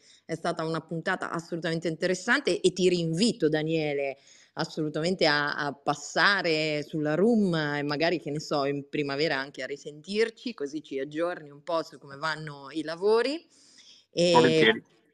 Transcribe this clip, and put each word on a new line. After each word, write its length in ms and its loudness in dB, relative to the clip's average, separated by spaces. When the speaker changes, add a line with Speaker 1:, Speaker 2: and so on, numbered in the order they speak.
Speaker 1:
è 120 -6
stata 280 -2
una 180 -2
puntata 500 -4
assolutamente 560 -4
interessante 720 0
e 120 4
ti 160 4
rinvito, 600 2
Daniele, 680 0
assolutamente 680 -2
a, 300 2
a 180 -4
passare 1080 0
sulla 320 -2
room 400 4
e 280 0
magari, 360 0
che 100 -10
ne 100 -4
so, 260 -2
in 240 -4
primavera 480 -2
anche 260 -8
a 20 -8
risentirci, 880 -6
così 300 -8
ci 160 -8
aggiorni 500 -6
un 140 -20
po' 200 -2
su 140 -20
come 200 -18
vanno 540 -8
i 120 -6
lavori. 640 0
E 220 4
Speaker 2:
Volentieri. 500 6